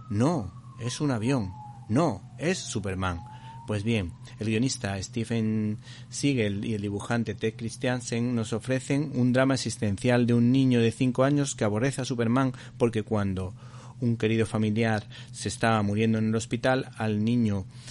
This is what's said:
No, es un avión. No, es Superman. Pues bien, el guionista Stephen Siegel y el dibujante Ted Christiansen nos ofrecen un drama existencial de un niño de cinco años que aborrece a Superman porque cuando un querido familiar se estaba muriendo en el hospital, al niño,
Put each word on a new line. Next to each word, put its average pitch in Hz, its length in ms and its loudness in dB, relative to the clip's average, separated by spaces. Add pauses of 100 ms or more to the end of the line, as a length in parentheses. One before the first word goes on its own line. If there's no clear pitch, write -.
No, 110 460 0 (240)
es 120 220 -6
un 147 100 0
avión. 117 400 0 (380)
No, 117 340 2 (160)
es 180 200 -2
Superman. 95 600 -4 (460)
Pues 104 200 -2
bien, 107 260 0 (300)
el 104 80 -2
guionista 110 520 -2
Stephen 110 800 -2 (320)
Siegel 110 540 0
y 113 100 -2
el 101 80 -2
dibujante 104 540 -2
Ted 110 200 -2
Christiansen 123 800 -2
nos 113 180 -2
ofrecen 131 640 -2
un 123 180 4
drama 135 220 6
existencial 120 720 2
de 120 80 4
un 120 160 6
niño 127 300 6
de 113 100 6
cinco 127 320 2
años 143 320 2
que - 80 -2
aborrece 113 380 0
a 127 40 -4
Superman 123 480 2 (240)
porque 113 280 2
cuando 95 500 -2 (460)
un 117 160 2
querido 113 300 2
familiar 110 640 0 (220)
se - 180 -6
estaba 113 340 2
muriendo 110 360 2
en 110 120 0
el 110 40 0
hospital, 127 600 0
al 107 280 0
niño, 110 400 2 (260)